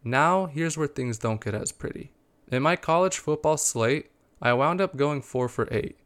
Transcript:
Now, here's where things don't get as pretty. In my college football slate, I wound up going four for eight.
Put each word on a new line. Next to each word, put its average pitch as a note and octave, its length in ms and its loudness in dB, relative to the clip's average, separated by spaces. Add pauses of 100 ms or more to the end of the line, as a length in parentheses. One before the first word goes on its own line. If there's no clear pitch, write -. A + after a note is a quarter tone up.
Now, D#3+ 440 2
here's D#3 320 -4
where D3+ 100 0
things B2 300 -4
don't A2 260 -2
get G#2 100 -4
as - 180 -4
pretty. - 400 -10 (380)
In B2+ 120 0
my D#3+ 120 4
college F3 440 0
football D3+ 400 0
slate, B2+ 520 0 (300)
I A#2+ 140 4
wound D#3 260 2
up F#3 160 0
going C#3+ 240 0
four B2 260 -2
for A#2+ 240 -2
eight. - 360 -4